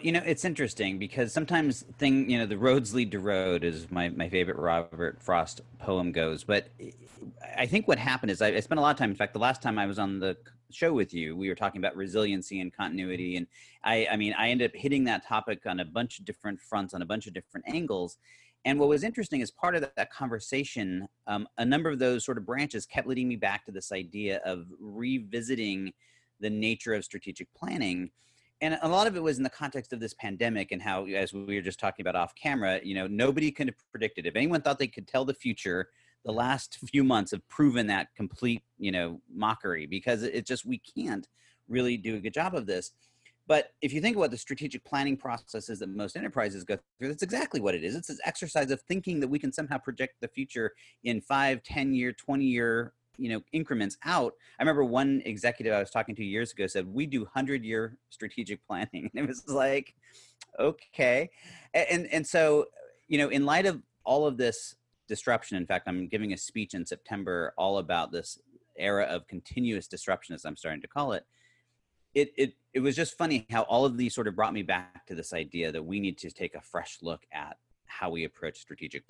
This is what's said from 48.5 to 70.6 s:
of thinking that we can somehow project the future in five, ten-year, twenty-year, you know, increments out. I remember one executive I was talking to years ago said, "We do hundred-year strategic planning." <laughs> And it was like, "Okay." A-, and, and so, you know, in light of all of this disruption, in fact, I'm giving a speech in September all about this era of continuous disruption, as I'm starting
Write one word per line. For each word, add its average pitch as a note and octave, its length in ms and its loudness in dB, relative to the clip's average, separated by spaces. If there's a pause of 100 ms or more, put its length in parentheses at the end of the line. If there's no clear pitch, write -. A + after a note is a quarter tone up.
of C3+ 120 -2
thinking F3 380 -2
that C3 80 2
we C#3+ 100 0
can C3+ 160 -4
somehow D3+ 240 -4
project C3 420 -6
the A#2 80 -6
future B2 460 -4 (280)
in A#2 200 0
five, C#3 400 2
ten-year, C3 500 0
twenty-year, A#2+ 800 0 (240)
you B2 120 -4
know, A2 140 -2 (100)
increments B2+ 520 -2
out. D#3 280 2 (260)
I - 40 -2
remember D3 200 4
one C3+ 440 4
executive A2 480 0
I G2+ 60 4
was G2 100 -2
talking A2+ 260 -2
to G#2+ 80 -6
years G#2+ 280 -2
ago F#2+ 140 -2
said, F#2 200 -2
"We A#2 180 -2
do C3 220 -2
hundred-year A2+ 720 -2 (100)
strategic G#2 580 -8
planning." F#2+ 460 -6
<laughs> - 20 -12
And C#3+ 100 -2
it - 20 0
was B2 200 -8
like, C3+ 480 0 (640)
"Okay." C#3 720 2 (440)
A-, E3 180 4
and, E3+ 140 2
and D#3 200 0
so, D3+ 400 6 (420)
you D3+ 100 4
know, C#3+ 100 4
in C#3 160 2
light E3 220 4
of E3 160 0 (220)
all D3 220 4
of B2+ 120 0
this A#2+ 360 0 (320)
disruption, G#2+ 520 0
in E2+ 80 -2
fact, F#2 200 -2
I'm F2+ 200 -2
giving G#2 260 -2
a F#2 40 -4
speech - 360 -6
in F2 140 -6
September F2+ 720 -4
all G2 180 2
about E2+ 340 -2
this - 280 -8 (400)
era G2 260 2
of E2+ 220 -4
continuous G#2+ 600 -4
disruption, - 480 -4
as D2+ 120 -10
I'm D2+ 100 -8
starting D#2 240 -6